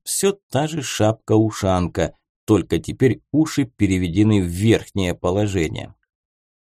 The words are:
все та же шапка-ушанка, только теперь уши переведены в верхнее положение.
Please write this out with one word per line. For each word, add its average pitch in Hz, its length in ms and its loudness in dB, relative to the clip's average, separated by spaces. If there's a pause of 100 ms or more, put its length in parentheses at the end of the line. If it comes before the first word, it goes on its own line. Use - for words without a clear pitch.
все - 340 -2 (140)
та 147 160 -2
же 165 140 -8
шапка-ушанка, 101 1300 0 (300)
только 85 340 2
теперь - 420 0 (100)
уши 151 320 0
переведены 95 800 0
в 90 60 -2
верхнее 95 640 0
положение. 92 840 -4 (720)